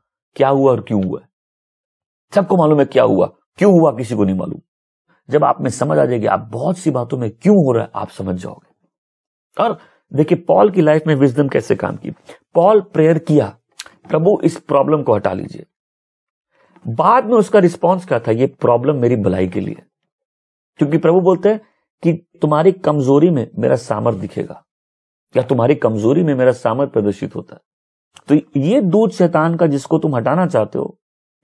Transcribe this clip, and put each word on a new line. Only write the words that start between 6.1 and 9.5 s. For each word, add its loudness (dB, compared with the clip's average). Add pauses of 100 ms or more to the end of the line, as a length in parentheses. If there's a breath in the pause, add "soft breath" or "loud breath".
आप 0
बहुत -6
सी -4
बातों -6
में -6
क्यों 2
हो 2
रहा 0
है, -12
आप -8
समझ -8
जाओगे। -14 (920)